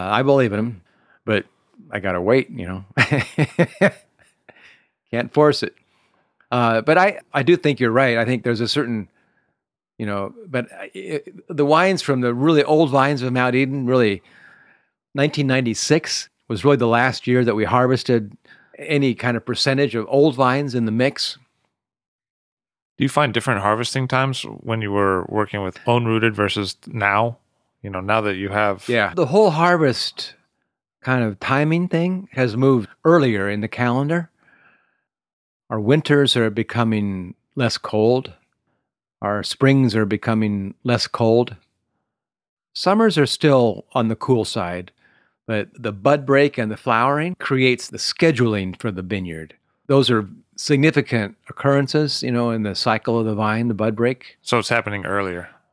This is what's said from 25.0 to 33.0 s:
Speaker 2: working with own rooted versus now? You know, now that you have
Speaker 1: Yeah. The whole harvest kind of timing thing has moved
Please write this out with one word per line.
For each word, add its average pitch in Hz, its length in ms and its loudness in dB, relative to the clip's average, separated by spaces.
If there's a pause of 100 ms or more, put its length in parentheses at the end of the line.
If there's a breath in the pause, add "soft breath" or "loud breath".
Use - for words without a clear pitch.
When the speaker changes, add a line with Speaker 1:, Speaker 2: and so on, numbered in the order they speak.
Speaker 2:
working 104 340 -2
with 92 140 -8 (100)
own 120 180 2
rooted 113 300 0
versus 101 400 -2 (120)
now? 110 500 0 (440)
You 101 80 -12
know, 95 120 -8
now 104 200 0
that 104 140 -2
you 95 140 -6
have 101 400 -2
Speaker 1:
Yeah. 110 240 0
The 170 140 0
whole 196 240 4
harvest 160 840 0 (680)
kind 127 220 -2
of 104 160 -6
timing 156 480 0
thing 180 460 -2
has 123 240 -2
moved 127 320 2 (160)